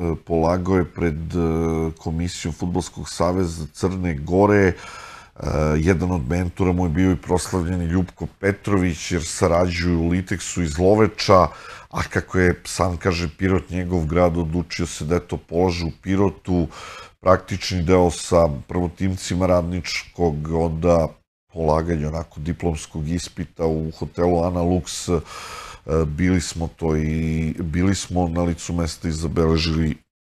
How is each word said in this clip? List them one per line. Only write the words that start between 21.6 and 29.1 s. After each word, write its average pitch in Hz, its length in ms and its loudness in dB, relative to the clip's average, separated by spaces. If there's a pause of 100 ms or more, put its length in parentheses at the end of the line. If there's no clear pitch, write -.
onako 80 320 -8
diplomskog 78 680 -4
ispita 85 560 -6
u 80 260 -2
hotelu 87 520 0
Ana 90 180 0
Lux. 87 540 -2
E, 78 60 0 (840)
bili 87 360 0
smo 82 260 -6
to 80 280 -2
i, 80 640 -2
bili 90 360 0
smo 90 320 -2
na 85 160 -2
licu 85 300 -4
mesta 85 340 -4
i 82 40 -2